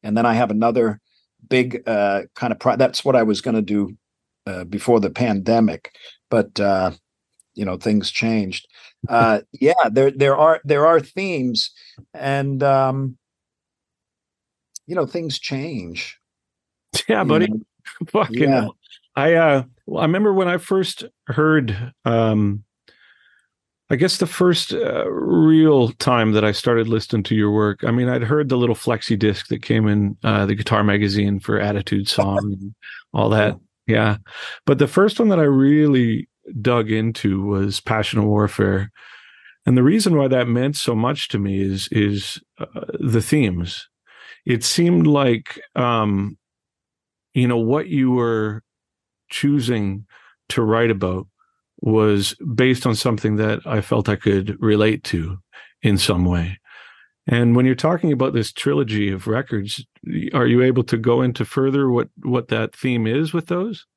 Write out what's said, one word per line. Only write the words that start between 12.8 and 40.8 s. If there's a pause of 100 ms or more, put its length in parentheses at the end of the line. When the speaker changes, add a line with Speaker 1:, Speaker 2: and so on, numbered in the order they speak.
Speaker 1:
you
know,
things
change. (880)
Speaker 2:
Yeah,
Speaker 1:
You
Speaker 2:
buddy.
Speaker 1:
know? (220)
Speaker 2:
<laughs>
Fucking
Speaker 1:
Yeah.
Speaker 2:
hell. (380)
I,
uh, (240)
well,
I
remember
when
I
first (240)
heard, (120)
um, (1300)
I
guess
the
first,
uh,
real
time
that
I
started
listening
to
your
work,
I
mean,
I'd
heard
the
little
flexi
disc
that
came
in,
uh,
the
Guitar
Magazine
for
Attitude
Speaker 1:
<laughs>
Speaker 2:
Song
and (400)
all
that. (300)
Speaker 1:
Yeah.
Speaker 2:
Yeah. (480)
But
the
first
one
that
I
really (320)
dug
into
was
Passion
and
Warfare. (720)
And
the
reason
why
that
meant
so